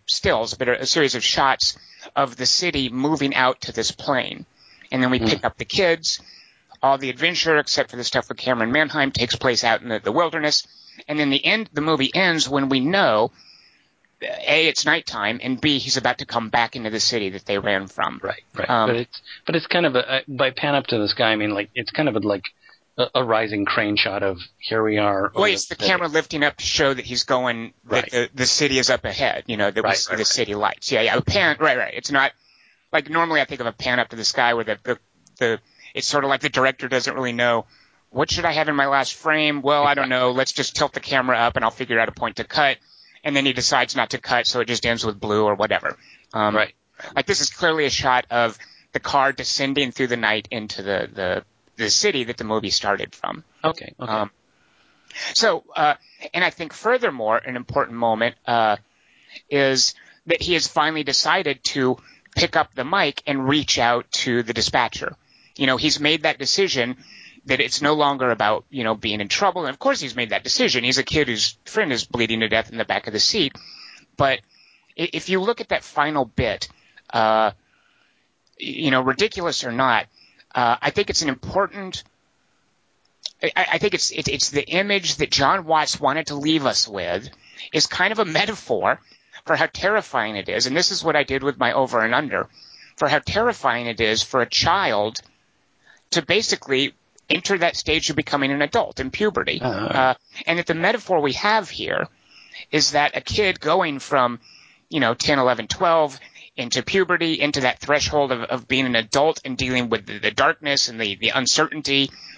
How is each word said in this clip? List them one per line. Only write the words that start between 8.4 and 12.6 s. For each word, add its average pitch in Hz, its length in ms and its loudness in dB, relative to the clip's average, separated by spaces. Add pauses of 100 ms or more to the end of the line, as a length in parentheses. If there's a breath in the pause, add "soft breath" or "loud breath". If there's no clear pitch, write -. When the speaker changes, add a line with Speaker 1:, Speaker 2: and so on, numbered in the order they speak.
Speaker 1:
Manheim, 143 380 0
takes 120 260 -2
place 123 280 0
out 113 160 4
in - 80 -14
the, 110 120 -2
the 101 120 -2
wilderness. 151 540 0 (420 loud breath)
And 151 100 -2
then 143 120 2
the 139 120 2
end, 208 300 0
the 151 80 -2
movie 147 340 2
ends 165 320 2
when 139 220 0